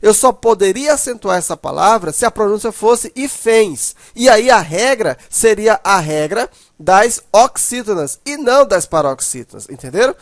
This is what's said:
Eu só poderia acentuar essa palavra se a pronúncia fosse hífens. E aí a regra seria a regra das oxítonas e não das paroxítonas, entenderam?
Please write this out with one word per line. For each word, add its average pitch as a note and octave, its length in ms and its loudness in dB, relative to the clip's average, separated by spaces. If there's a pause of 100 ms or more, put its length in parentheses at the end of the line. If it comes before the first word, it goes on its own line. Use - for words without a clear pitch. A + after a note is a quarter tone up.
Eu G#3 140 4
só B3+ 180 2
poderia A3+ 600 0
acentuar A3 440 -4
essa E3 180 -6
palavra E3 560 0
se - 120 -4
a A3+ 60 2
pronúncia G#3+ 400 -2
fosse A3+ 460 -2
hífens. A3+ 800 -2 (180)
E A#3+ 140 2
aí A#3 220 4
a A3+ 100 6
regra F3 580 -2 (100)
seria G#3+ 540 2
a F#3+ 160 2
regra D#3 500 -2 (300)
das F#3+ 420 2 (120)
oxítonas G#3+ 920 0
e C#4+ 120 -8
não C4 280 4
das G3 220 -2
paroxítonas, C3 840 -6
entenderam? D3+ 540 -2